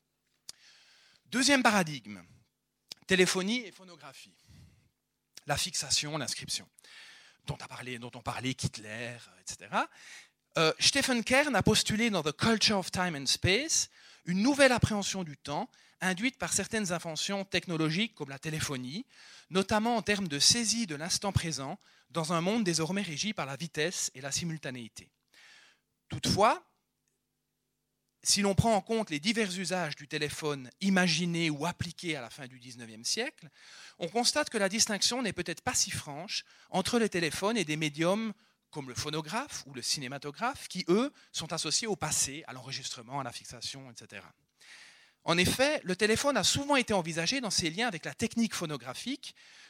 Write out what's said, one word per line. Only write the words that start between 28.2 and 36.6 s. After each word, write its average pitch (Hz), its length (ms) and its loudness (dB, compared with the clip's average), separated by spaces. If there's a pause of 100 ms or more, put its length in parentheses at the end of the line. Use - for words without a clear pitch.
si - 180 4
l'on 196 140 4
prend 226 180 6
en 196 80 4
compte 226 300 -2
les 147 80 -2
divers 196 400 0
usages 170 360 -2
du 143 120 -16
téléphone 147 640 -4 (100)
imaginés 175 720 4
ou 147 160 -2
appliqués 170 480 -6
à 139 60 -8
la 113 100 -12
fin 139 160 -14
du 127 120 -18
dix-neuvième 117 460 -14
siècle, 226 420 -4 (520)
on 175 80 -4
constate 202 420 2
que - 80 -4
la 196 120 4
distinction 220 520 0
n'est 196 120 -2
peut-être 170 280 -6
pas 247 140 -2
si - 160 2
franche 156 520 -8 (280)